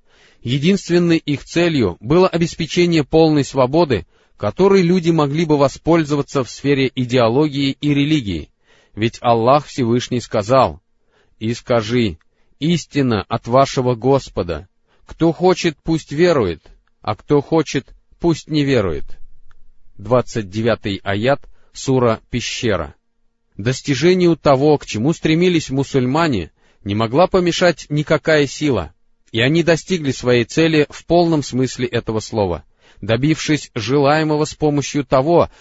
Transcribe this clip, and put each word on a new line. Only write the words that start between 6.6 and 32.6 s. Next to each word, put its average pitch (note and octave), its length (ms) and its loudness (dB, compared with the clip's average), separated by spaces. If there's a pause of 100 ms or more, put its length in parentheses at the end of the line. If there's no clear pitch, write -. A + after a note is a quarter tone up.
идеологии C3 840 0
и D3 140 0
религии. C#3 560 -2 (440)
Ведь A2+ 280 -2
Аллах A#2+ 420 2
Всевышний A#2+ 560 -2
сказал: A2 640 0 (560)
«И A2+ 160 -6
скажи: A2+ 640 -2 (400)
истина C#3 680 -2
от - 200 -6
вашего B2+ 460 2
Господа. A2 720 -2 (380)
Кто E3 260 0
хочет, F3 500 0
пусть D#3+ 300 -4
верует, C#3 480 0 (400)
а - 160 -6
кто D3 240 0
хочет, - 540 -2 (260)
пусть E3 300 -2
не D3+ 120 0
верует». G#2 420 0 (920)
Двадцать G#2+ 540 -2
девятый G#2+ 520 -4
аят, G#2+ 380 -2 (320)
сура B2 560 0
«Пещера». G2 680 -4 (600)
Достижению D3 800 0
того, C#3+ 400 2
к - 80 -14
чему A#2+ 300 -2
стремились E3 560 0
мусульмане, C3+ 800 -2 (340)
не G2+ 100 -4
могла A2+ 340 2
помешать F3 600 0
никакая D3+ 580 0
сила, A#2 460 -4 (400)
и A2 80 -2
они D#3 220 2
достигли D#3+ 480 -2
своей B2 340 0
цели D#3+ 460 2
в - 160 -20
полном E3 360 2
смысле B2+ 440 -4
этого A2+ 340 -4
слова, F#2 440 -4 (360)